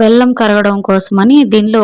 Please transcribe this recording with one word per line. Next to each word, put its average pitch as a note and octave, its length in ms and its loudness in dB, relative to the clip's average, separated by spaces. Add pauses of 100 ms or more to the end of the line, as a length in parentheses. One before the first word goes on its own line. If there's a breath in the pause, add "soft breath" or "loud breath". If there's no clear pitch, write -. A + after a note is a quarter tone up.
బెల్లం B3 280 2 (100)
కరగడం G#3 360 0 (120)
కోసమని G3 480 0 (160)
దీనిలో G#3+ 300 0